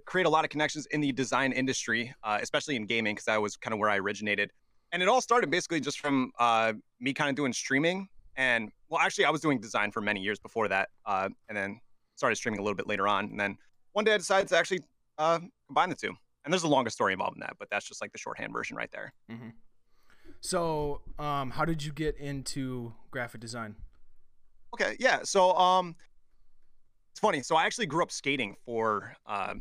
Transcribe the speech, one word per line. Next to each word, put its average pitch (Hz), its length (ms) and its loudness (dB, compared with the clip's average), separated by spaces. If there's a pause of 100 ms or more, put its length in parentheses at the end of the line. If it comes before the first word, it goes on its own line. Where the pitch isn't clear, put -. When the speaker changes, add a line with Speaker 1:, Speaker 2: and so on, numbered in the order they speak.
Speaker 1:
create 180 200 2
a 160 40 4
lot 156 140 6
of 147 60 -4
connections 147 420 -2
in 151 80 2
the 143 100 2
design 131 400 2
industry, 123 720 -2
uh, 107 180 0
especially 143 360 -2
in 107 100 -4
gaming, 110 300 0
'cause - 80 -14
that 110 180 2
was 104 140 -4
kinda 113 200 -6
where 107 140 2
I 101 80 2
originated. 101 540 -2 (400)
And 175 100 -2
it 185 60 2
all 247 120 4
started 240 300 2
basically 165 300 0
just 135 180 -4
from, 135 400 0
uh, 113 360 4 (260)
me 139 120 -2
kinda 143 200 0
doing 135 200 0
streaming. 170 560 0 (280)
And, 120 340 2 (200)
well, 156 100 0
actually, 185 240 2
I 147 60 6
was 156 100 0
doing 143 180 2
design 104 320 -2
for 113 100 -6
many 104 200 0
years 101 180 -2
before 110 300 0
that, 95 220 0 (140)
uh, 98 240 0 (200)
and 107 100 -6
then 101 220 -6 (340)
started 117 220 2
streaming 107 240 -4
a - 20 -4
little 101 140 0
bit - 100 -4
later 101 220 0
on. 101 160 2
And 104 160 -6
then 101 180 -2 (320)
one 214 140 0
day 214 100 6
I 208 40 4
decided 196 320 2
to 175 60 4
actually, 170 280 2 (340)
uh, 165 220 4 (260)
combine 151 220 2
the 165 80 -4
two. 95 200 -6 (280)
And 147 100 0
there's 180 80 2
a 165 60 2
longer 131 220 4
story 101 220 2
involved 95 240 -2
in - 40 -12
that, - 180 -10
but 104 120 -14
that's 101 180 -2
just, - 120 -16
like, 104 120 -10
the 110 60 -14
shorthand 110 340 -10
version 113 240 -6
right - 160 -8
there. - 200 -12 (160)
Speaker 2:
Mm-hmm. 113 200 -14 (920)
So, 156 600 -2 (160)
um, 143 320 -2
how 156 140 0
did 160 180 0
you 151 100 -6
get 151 260 -2
into 131 760 -6 (160)
graphic 120 300 -8
design? 113 340 -10 (1000)
Speaker 1:
Okay, 208 260 0
yeah. 220 240 4
So, 185 320 6
um, 180 400 6 (1160)
it's - 80 -18
funny. 175 220 2
So 160 140 0
I 170 100 4
actually 220 200 -2
grew 160 160 0
up - 80 -4
skating 131 540 -4
for, 110 500 -2 (120)
uh, 101 340 -4